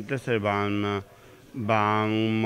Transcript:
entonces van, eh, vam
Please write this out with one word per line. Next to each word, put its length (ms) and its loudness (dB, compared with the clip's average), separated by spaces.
entonces 360 -2
van, 440 0
eh, 160 -2
vam 920 2